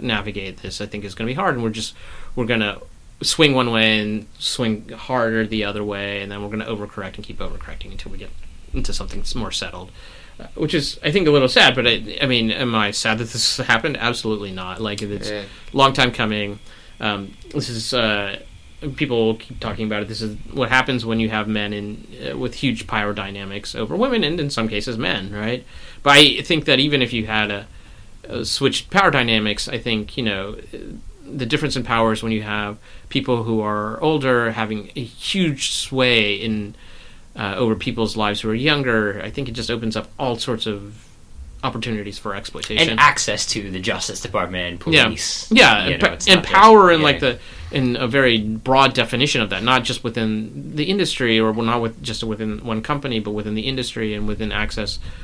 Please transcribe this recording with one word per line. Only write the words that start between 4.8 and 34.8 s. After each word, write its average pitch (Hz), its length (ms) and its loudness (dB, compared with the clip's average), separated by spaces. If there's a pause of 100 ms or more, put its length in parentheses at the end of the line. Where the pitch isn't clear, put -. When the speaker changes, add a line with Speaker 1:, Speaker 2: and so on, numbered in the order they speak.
Speaker 1:
harder 113 580 0
the 107 160 -2
other 104 220 -4
way, 101 360 -4
and 98 80 -8
then 101 140 -8
we're 104 60 -6
gonna 110 160 -4
overcorrect 104 500 -8
and 113 80 -10
keep - 160 -10
overcorrecting 87 520 -6
until - 200 -8
we - 60 -6
get 101 120 -10 (440)
into - 180 0
something - 280 -2
that's - 160 -2
more 104 160 -4
settled. 90 400 -8 (460)
Uh, - 180 -14
which 151 180 -2
is, - 280 -2
I 151 100 0
think, 175 180 4
a - 20 6
little 143 160 6
sad, 135 280 6
but 120 120 2
I, 107 340 0
I 147 40 0
mean, 117 260 2
am 117 240 0
I 104 160 2
sad 110 280 0
that 113 100 -6
this - 260 0
happened? 123 420 2
Absolutely 110 540 -2
not. 92 300 -8
Like, 104 200 -4
it's 104 300 -6
Speaker 2:
Yeah. 104 120 -6 (300)
Speaker 1:
a - 40 -2
long 135 160 6
time 127 180 4
coming. 104 480 -2 (400)
Um, 101 340 -4 (200)
this 139 160 -4
is, 113 240 -6
uh, 104 460 0 (560)
people 117 420 2
keep - 220 -14
talking 110 280 -6
about 104 160 -2
it. 101 40 -10
This 113 140 -8
is 107 160 -6 (160)
what 123 160 -2
happens 127 340 4
when 113 160 0
you 110 100 2
have 110 180 -2
men 104 260 -2
in, 104 320 -8 (260)
uh, - 60 -6
with 127 160 -4
huge 120 320 -2
power 104 260 0
dynamics 98 640 -8
over 113 220 -4
women, 233 280 2
and 156 160 -2
in 143 120 -2
some 113 180 -2
cases 110 300 -4
men, 95 340 -4
right? 110 320 -4 (380)
But 139 140 4
I 143 260 6
think 156 220 0
that 131 140 4
even 143 220 4
if 117 100 0
you 117 140 -2
had 107 240 0
a, 101 160 -6 (600)
a 120 200 -6
switched - 460 0
power 190 180 6
dynamics, 110 580 2
I 123 120 -4
think, 107 360 -4
you 131 80 -2
know, 101 340 -4 (720)
the 127 200 -6
difference 147 280 0
in 127 80 -2
power 113 300 2
is 107 80 -4
when 113 100 -4
you 107 120 -2
have 104 340 -6 (320)
people 131 320 0
who 113 200 0
are 107 400 -4
older 131 500 2
having 110 440 -4